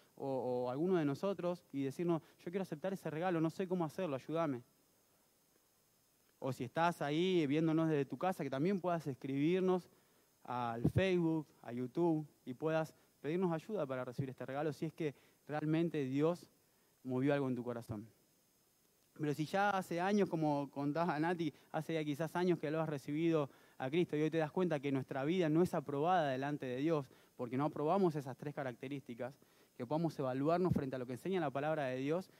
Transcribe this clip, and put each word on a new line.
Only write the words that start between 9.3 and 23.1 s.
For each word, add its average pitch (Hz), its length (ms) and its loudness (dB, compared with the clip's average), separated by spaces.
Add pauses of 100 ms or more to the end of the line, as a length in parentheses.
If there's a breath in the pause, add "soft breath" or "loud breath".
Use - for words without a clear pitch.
al 120 480 -2
Facebook, 175 580 2 (140)
a 117 100 -12
YouTube, 156 540 0 (180)
y 127 100 -8
puedas 160 400 -2 (260 soft breath)
pedirnos 175 320 0
ayuda 165 340 -4
para 131 180 -4
recibir 131 260 -6
este 127 160 -10
regalo, 147 260 -2
si 165 140 -6
es 156 60 -6
que 156 220 -4 (340 soft breath)
realmente 156 560 0
Dios 147 440 0 (540 soft breath)
movió 131 320 2
algo 143 140 0
en 123 80 -2
tu 120 80 -6
corazón. 117 440 -8 (1080)
Pero 147 160 0
si 151 120 -2
ya 202 240 2
hace 180 300 -2
años, 196 280 4
como 147 420 0
contaba 147 480 0
Nati, 165 340 0 (200 loud breath)
hace 160 220 -2
ya 156 100 -2
quizás 151 320 -4
años 175 220 2
que 147 120 -2
lo 160 100 0
has 156 80 -2
recibido 151 640 0 (280 loud breath)